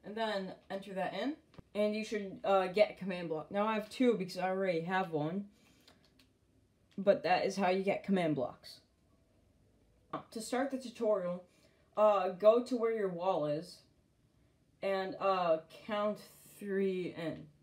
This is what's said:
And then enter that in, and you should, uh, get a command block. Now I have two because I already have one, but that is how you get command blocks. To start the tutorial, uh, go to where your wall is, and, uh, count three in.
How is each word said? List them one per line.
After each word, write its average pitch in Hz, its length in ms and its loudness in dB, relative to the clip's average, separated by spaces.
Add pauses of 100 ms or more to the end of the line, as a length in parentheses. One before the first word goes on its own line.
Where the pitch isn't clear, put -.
And 208 120 -12
then 202 340 -2 (180)
enter 196 260 -10
that 185 180 -4
in, 240 240 -4 (360)
and 208 220 0
you 214 80 -4
should, 202 400 -8
uh, 190 240 4
get 208 240 4
a - 20 -12
command 180 360 -6
block. 156 200 -4
Now 202 160 0
I 220 100 0
have 208 140 -4
two 240 260 4
because 185 220 -6
I 185 120 -2
already 185 320 0
have 185 300 -2
one, 165 340 -2 (1500)
but 196 260 4
that 175 220 4
is 190 100 0
how 190 140 2
you 190 140 2
get - 200 0
command 175 320 2
blocks. - 460 -8 (1500)
To 220 100 -10
start 262 300 -2
the 262 60 -6
tutorial, 196 680 -2 (500)
uh, 202 360 4
go 214 340 6
to 262 100 -2
where 226 160 0
your 214 160 -2
wall 170 380 0
is, 151 320 -4 (1040)
and, 190 400 -2
uh, 180 380 2 (280)
count 208 320 -2 (400)
three 190 580 -2
in. 156 300 -8 (160)